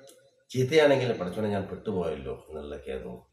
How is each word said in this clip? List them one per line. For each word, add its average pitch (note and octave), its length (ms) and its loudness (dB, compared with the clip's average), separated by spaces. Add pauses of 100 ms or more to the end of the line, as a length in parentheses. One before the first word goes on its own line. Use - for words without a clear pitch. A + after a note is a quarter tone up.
(500)
ചീത്തയാണെങ്കിൽ, C3 640 4
"പടച്ചോനെ, G#2 360 -4
ഞാൻ G2+ 140 0
പെട്ടുപോയല്ലോ" E2 840 -6
എന്നുള്ള D2 280 -10
ഖേദവും. C2 560 -10